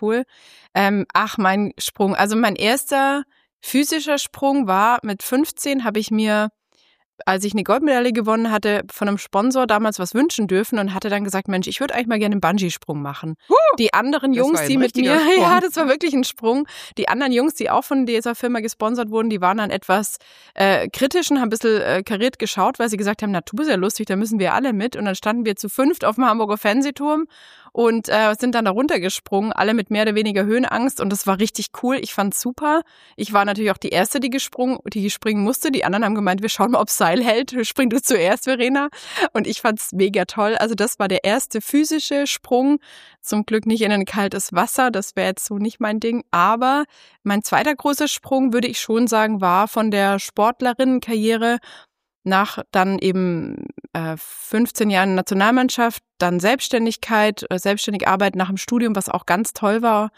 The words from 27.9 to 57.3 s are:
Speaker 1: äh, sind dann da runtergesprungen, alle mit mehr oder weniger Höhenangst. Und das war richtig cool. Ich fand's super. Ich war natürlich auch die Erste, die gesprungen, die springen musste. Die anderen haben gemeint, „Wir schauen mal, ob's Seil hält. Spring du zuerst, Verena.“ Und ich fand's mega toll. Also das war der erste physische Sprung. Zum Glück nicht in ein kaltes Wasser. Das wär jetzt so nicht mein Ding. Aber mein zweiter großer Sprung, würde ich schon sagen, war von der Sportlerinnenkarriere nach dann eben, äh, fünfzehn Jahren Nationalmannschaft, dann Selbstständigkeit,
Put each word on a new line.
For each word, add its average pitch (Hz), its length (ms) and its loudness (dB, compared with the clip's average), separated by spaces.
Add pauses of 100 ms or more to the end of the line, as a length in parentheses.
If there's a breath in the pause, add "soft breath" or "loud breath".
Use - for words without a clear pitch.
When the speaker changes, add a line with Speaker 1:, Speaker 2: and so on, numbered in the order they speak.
Speaker 1:
äh, 214 300 4
sind 247 160 0
dann 226 100 2
da 196 60 2
runtergesprungen, 196 800 -2
alle 214 220 2
mit 214 160 -2
mehr 214 120 2
oder 214 120 0
weniger 208 300 0
Höhenangst. 240 540 0
Und 214 120 0
das 202 160 -4
war 190 120 0
richtig 214 280 -2 (160)
cool. 254 180 2
Ich - 120 -10
fand's 196 280 -2
super. 302 400 0 (340 soft breath)
Ich 208 180 -8
war 202 120 4
natürlich 208 240 -2
auch 190 80 -2
die - 120 -8
Erste, 196 300 0
die 247 120 -2
gesprungen, 254 540 -4
die 208 260 -4
springen 214 320 -2
musste. 262 280 -2
Die 262 120 -2
anderen 202 220 0
haben 208 100 0
gemeint, 196 260 0
„Wir 220 80 -4
schauen 214 220 0
mal, 247 100 2
ob's - 160 -2
Seil 208 260 2
hält. 240 320 0 (120)
Spring 254 240 0
du 262 100 0
zuerst, 196 440 0
Verena.“ 262 440 0 (440 loud breath)
Und 220 120 0
ich - 160 -6
fand's 220 300 -2
mega 190 340 0
toll. 214 300 -2
Also - 180 0
das 202 240 -2
war 202 100 -2
der 190 160 0
erste 214 380 -2
physische 294 640 0
Sprung. 269 540 2 (420 loud breath)
Zum 208 240 -2
Glück 220 220 0
nicht 220 160 2
in 202 80 2
ein 196 140 2
kaltes 196 480 -4
Wasser. 247 360 2
Das 202 260 -6
wär 190 100 0
jetzt 190 200 -4
so 208 140 -6
nicht 214 200 -4
mein 214 200 -2
Ding. 233 320 -2
Aber 233 540 2 (360 soft breath)
mein 208 220 0
zweiter 240 320 2
großer 285 320 0
Sprung, 269 460 0
würde 240 160 0
ich 233 100 -8
schon 226 260 0
sagen, 220 340 0
war 185 280 2
von 220 240 0
der 196 260 2
Sportlerinnenkarriere 233 1400 0 (640 loud breath)
nach 190 380 0 (100)
dann 190 280 2
eben, 180 680 -2 (260)
äh, 160 240 -6
fünfzehn - 720 -2
Jahren 190 260 2
Nationalmannschaft, 233 880 2 (140)
dann 175 240 0
Selbstständigkeit, 220 1080 0